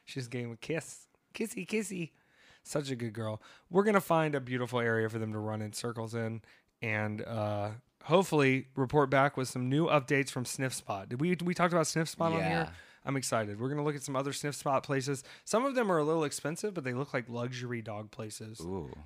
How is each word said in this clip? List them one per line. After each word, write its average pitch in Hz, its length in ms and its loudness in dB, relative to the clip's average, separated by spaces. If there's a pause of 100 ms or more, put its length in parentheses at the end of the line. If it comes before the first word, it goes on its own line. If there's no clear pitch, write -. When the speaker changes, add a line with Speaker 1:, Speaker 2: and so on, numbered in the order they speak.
Speaker 1:
She's 131 220 -8
a 117 40 -12
game 120 200 -4
of 117 100 -12
kiss. - 460 -6 (300)
Kissy, 208 320 -6
kissy. 190 440 -4 (520)
Such 147 260 -2
a 135 60 -2
good 117 180 -4
girl. 110 260 -4 (300)
We're 185 140 4
gonna 202 180 6
find 160 320 2
a 143 80 0
beautiful 123 380 -2
area 113 280 4
for 113 120 -4
them 110 140 -4
to 107 40 -4
run 107 240 -2
in 107 120 -6
circles 113 420 -6
in 113 260 -4 (400)
and, 107 400 0
uh, 104 500 -2 (340)
hopefully 147 720 4
report 135 360 4
back 139 260 4
with 127 100 0
some 127 220 -2
new 147 160 4
updates 143 460 2
from 123 140 -4
Sniff 131 280 -4
Spot. 98 360 -6
Did 120 120 -4
we, 180 220 2
we 180 100 0
talked 175 200 2
about 165 120 4
Sniff 160 240 0
Spot 165 240 0
on 165 60 2
here? - 100 2
Speaker 2:
Yeah. 165 200 0 (360)
Speaker 1:
I'm 135 120 0
excited. 110 420 0
We're 123 100 -2
gonna 147 140 -2
look 147 120 0
at 143 60 -10
some 139 140 -4
other 139 180 0
Sniff 143 220 -4
Spot 135 260 2
places. 135 420 -2 (200)
Some 226 200 2
of 269 120 0
them 226 160 2
are 165 80 4
a 147 40 4
little 160 200 2
expensive, 160 500 -4
but 170 120 -4
they 127 80 -2
look 135 200 -4
like 123 160 -2
luxury 120 540 -4
dog 107 260 -8
places. 110 520 -12
Speaker 2:
Ooh. 85 280 -4 (160)